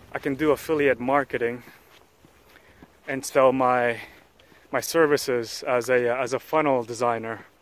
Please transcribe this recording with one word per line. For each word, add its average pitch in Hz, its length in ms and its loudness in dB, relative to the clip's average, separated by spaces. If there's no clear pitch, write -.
I 135 60 -6
can 139 160 -6
do 151 160 0
affiliate 139 480 0
marketing 123 640 -2
and 135 180 -8
sell 131 260 4
my, 123 480 2
my 127 100 -2
services 139 880 0
as 123 220 0
a, 123 280 2
as 127 160 -4
a 127 60 -2
funnel 143 440 0
designer. 113 640 -4